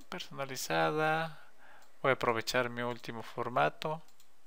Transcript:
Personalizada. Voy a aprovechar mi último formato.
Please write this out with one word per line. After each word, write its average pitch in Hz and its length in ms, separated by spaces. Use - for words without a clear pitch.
Personalizada. 156 1300
Voy 139 80
a 127 40
aprovechar 120 580
mi 120 100
último 120 400
formato. 143 800